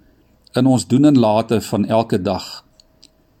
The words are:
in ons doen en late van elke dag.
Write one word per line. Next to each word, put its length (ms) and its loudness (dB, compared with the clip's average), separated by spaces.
in 100 0
ons 220 0
doen 180 2
en 140 4
late 420 0
van 240 -4
elke 360 -2
dag. 440 -8